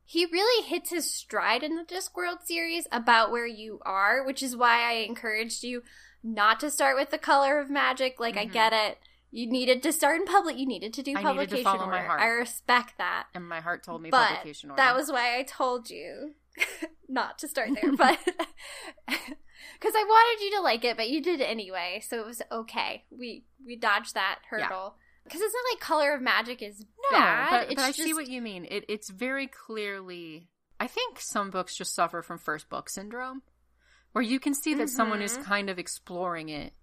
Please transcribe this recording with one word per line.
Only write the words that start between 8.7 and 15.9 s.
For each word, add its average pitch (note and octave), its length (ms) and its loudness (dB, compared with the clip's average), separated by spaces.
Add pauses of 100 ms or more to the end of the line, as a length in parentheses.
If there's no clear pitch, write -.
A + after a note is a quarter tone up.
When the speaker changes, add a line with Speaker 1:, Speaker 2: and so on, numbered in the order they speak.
Speaker 1:
it. G#3+ 260 2 (320)
You A3+ 200 -6
needed B3+ 320 2
to D#4+ 80 4
start D4+ 300 4
in G4 40 -2
public. E4+ 320 2
You C4+ 80 -2
needed A3 280 -6
to C#4 100 -8
do - 80 -4
Speaker 2:
I F#3+ 40 -2
needed G3 80 -4
to D#4 100 4
Speaker 1:
publication F#3+ 300 -2
Speaker 2:
follow F#3+ 240 2
my F#3 100 0
Speaker 1:
order. - 100 -2
Speaker 2:
heart. D#3+ 140 2
Speaker 1:
I G#3+ 60 6
respect A#3+ 720 2
that. F3 340 -4
Speaker 2:
And F3 160 -12
my E3 100 -6
heart F3 240 -4
told E3 180 -10
me E3 80 -10
Speaker 1:
But A#3+ 200 6
Speaker 2:
publication D3+ 400 -8
order. C#3 120 2
Speaker 1:
that B3+ 140 8
was D4 160 0
why B3 260 0
I C#4 60 -2
told B3 460 -4
you F3 460 -12 (200)